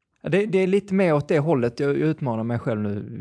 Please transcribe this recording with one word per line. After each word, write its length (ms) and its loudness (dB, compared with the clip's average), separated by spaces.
ja, 80 -8
det, 180 2
det 120 0
är 80 2
lite 280 0
mer 200 4
åt 140 0
det 100 2
hållet 420 0
jag, 100 0
jag 60 0
utmanar 480 -2
mig 140 -2
själv 220 -2
nu 200 -4